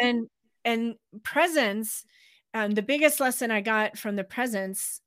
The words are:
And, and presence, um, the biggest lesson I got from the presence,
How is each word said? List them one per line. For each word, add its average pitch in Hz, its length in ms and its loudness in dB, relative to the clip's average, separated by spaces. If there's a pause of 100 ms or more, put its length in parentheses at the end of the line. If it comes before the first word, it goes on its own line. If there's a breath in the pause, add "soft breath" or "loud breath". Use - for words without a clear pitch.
And, 240 280 2 (340)
and 233 320 0 (280)
presence, 254 840 0 (480 soft breath)
um, 214 180 0
the 214 100 2
biggest 294 380 2
lesson 254 320 0
I 214 100 2
got 214 360 0
from 208 180 -4
the 196 80 -2
presence, 196 840 -4